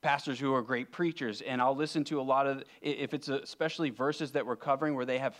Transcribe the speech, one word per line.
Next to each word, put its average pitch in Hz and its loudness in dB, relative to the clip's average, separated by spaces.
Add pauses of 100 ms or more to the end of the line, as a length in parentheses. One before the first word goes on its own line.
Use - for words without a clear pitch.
pastors 143 2
who 135 2
are 127 4
great 120 -2
preachers, 147 -2
and 127 -2
I'll 131 4
listen 151 0
to 151 -2
a - -2
lot 135 4
of, 139 0
i-, - -10
if 143 -2
it's 147 -6
a, 139 0
especially 160 -2
verses 139 -2
that 139 0
we're 120 -2
covering 147 0
where 127 -2
they 127 0
have 131 -2